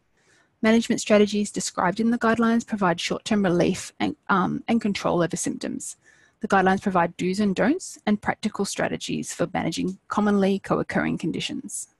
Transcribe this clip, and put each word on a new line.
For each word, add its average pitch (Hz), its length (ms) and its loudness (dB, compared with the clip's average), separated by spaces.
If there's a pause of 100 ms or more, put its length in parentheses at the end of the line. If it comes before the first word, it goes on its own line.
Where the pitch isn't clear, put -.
(600)
Management 226 400 2
strategies 208 500 4
described - 480 -2
in 226 100 2
the 240 80 0
guidelines 226 480 2
provide 180 360 0
short-term - 420 0
relief 175 560 2
and, - 160 -2 (140)
um, 180 400 2
and 233 100 4
control 175 420 0
over 165 140 -2
symptoms. - 640 -6 (420)
The 208 80 -8
guidelines 190 340 4
provide 175 360 0
do's 185 240 -2
and 202 120 2
don'ts - 520 0
and 208 160 0
practical - 420 -4
strategies - 720 -4
for - 200 -4
managing 175 440 -4 (100)
commonly 202 520 2
co-occurring 160 580 -2
conditions. - 720 -8 (100)